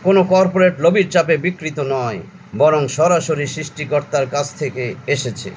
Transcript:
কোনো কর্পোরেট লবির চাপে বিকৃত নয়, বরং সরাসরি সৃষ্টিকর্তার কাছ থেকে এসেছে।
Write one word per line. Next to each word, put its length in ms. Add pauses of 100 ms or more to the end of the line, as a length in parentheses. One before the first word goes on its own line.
কোনো 180 (100)
কর্পোরেট 480
লবির 320
চাপে 260
বিকৃত 400 (160)
নয়, 260 (380)
বরং 320
সরাসরি 580
সৃষ্টিকর্তার 840
কাছ 180 (100)
থেকে 280 (220)
এসেছে। 500